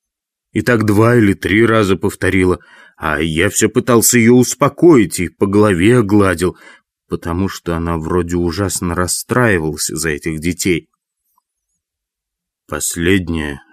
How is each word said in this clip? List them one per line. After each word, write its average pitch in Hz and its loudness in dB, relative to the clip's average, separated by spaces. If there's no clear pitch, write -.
И 107 -2
так 110 0
два 110 4
или 101 4
три 107 0
раза 107 2
повторила, 90 -2
а 76 -4
я 85 0
всё - 0
пытался 117 2
её 117 6
успокоить 127 2
и 87 -4
по - -4
голове 104 2
гладил, 95 0
потому 87 -6
что - -8
она 85 -4
вроде 85 -2
ужасно 87 -4
расстраивалась 90 -2
из-за 78 -6
этих 78 -6
детей. 85 -4
Последнее, 82 -2